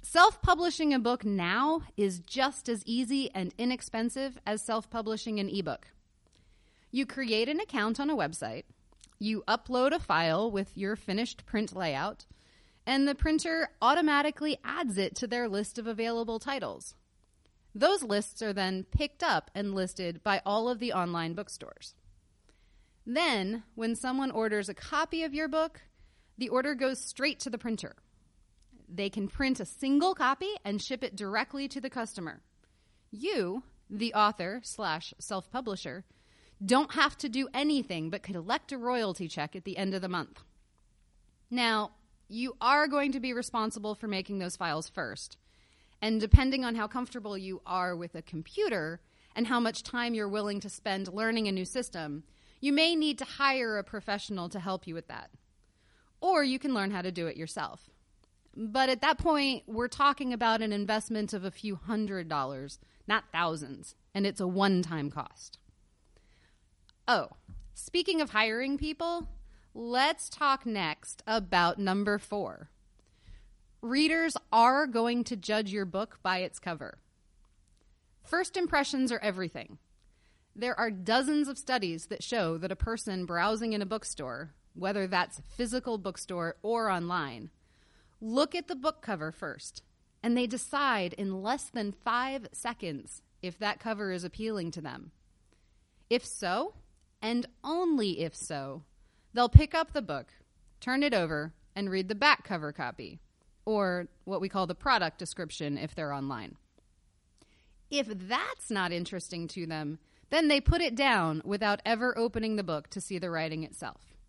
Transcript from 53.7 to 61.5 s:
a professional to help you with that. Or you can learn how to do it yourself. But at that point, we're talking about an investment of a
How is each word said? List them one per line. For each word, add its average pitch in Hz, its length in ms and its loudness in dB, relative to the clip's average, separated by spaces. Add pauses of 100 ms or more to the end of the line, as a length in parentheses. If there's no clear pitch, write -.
a 202 60 -4
professional 196 640 -6
to 202 100 -8
help 190 260 -4
you 165 80 -10
with 165 140 -10
that. - 220 -14 (880)
Or 339 240 4
you 262 160 0
can 277 140 -2
learn 202 180 0
how 185 100 -4
to 180 100 -4
do 170 160 -4
it 151 100 -6
yourself. - 520 -8 (640)
But 247 340 2
at 254 120 2
that 302 160 4
point, 285 480 2
we're 233 220 -4
talking 277 460 2
about 226 280 2
an 214 120 0
investment 214 600 -2
of 185 100 -6
a 190 80 -4